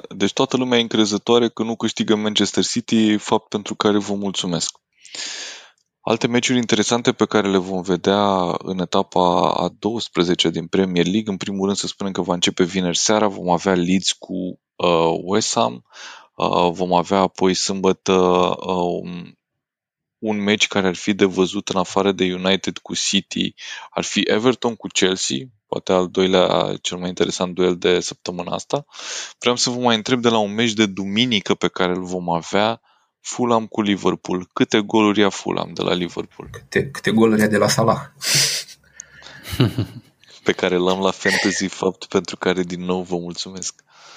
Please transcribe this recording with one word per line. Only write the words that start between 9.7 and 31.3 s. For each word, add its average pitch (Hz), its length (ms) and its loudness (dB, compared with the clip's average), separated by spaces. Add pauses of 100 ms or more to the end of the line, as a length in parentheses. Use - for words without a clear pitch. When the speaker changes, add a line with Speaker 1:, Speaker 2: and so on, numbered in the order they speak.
Speaker 1:
douăsprezecea 90 720 0
din 82 160 -4
Premier 92 380 2
League, 107 260 0
în 95 60 -4
primul 98 280 -4
rând 98 120 0
să - 100 -6
spunem 98 260 -8
că 92 80 -2
va 90 140 0
începe 90 300 0
vineri 90 320 0
seara, 107 320 2
vom 92 220 -4
avea 90 240 2
Leeds 90 380 2
cu, - 220 -10 (420)
uh, 82 460 2
West 101 320 -2
Ham, 120 300 0 (520)
uh, 90 360 2
vom 90 220 -2
avea 87 240 2
apoi 92 360 2
sâmbătă, 95 580 0
uh, 90 880 2
un, 87 320 -14 (840)
un 107 240 -2
meci 104 240 2
care 98 200 0
ar 92 80 2
fi 104 200 -2
de 98 100 4
văzut 95 440 0
în 98 80 -4
afară 98 360 2
de 92 200 0
United 92 460 -2
cu - 160 -12
City, 98 600 -2 (360)
ar 85 140 -4
fi - 200 0
Everton 117 500 0
cu - 120 -14
Chelsea, 95 520 0 (280)
poate - 260 -4
al 92 160 2
doilea 92 720 2
cel - 180 -8
mai 90 100 -6
interesant 90 460 -2
duel 92 220 2
de 90 240 2
săptămâna 87 520 -8
asta. 139 320 -6 (540)
Vreau 123 180 2
să 127 140 0
vă 123 80 -4
mai 120 180 4
întreb 120 260 0
de 120 60 4
la 113 100 4
un 104 160 0
meci 113 180 0
de 107 140 4
duminică 101 680 0